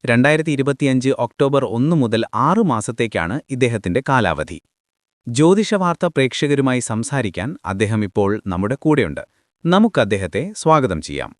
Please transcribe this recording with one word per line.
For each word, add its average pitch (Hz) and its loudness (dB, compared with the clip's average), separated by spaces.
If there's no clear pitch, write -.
രണ്ടായിരത്തി 147 2
ഇരുപത്തിയഞ്ച് 135 0
ഒക്ടോബർ 135 0
ഒന്ന് 120 0
മുതൽ 117 2
ആറ് 156 2
മാസത്തേക്കാണ് 113 -2
ഇദ്ദേഹത്തിന്റെ 120 0
കാലാവധി. 82 0
ജ്യോതിഷവാർത്ത 180 2
പ്രേക്ഷകരുമായി 135 0
സംസാരിക്കാൻ 117 -4
അദ്ദേഹം 104 0
ഇപ്പോൾ 101 -2
നമ്മുടെ 98 -2
കൂടെയുണ്ട്. 127 0
നമുക്ക് 185 4
അദ്ദേഹത്തെ 104 -2
സ്വാഗതം 131 2
ചെയ്യാം. 69 -10